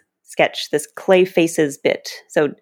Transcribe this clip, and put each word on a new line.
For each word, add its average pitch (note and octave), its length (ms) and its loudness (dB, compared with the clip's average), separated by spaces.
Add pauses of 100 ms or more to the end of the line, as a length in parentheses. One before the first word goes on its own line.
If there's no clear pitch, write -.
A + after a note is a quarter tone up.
(240)
sketch, - 460 -4
this D3 260 -4
Clay F#3 280 4
Faces E3 540 0
bit. - 320 -4 (180)
So D3+ 340 0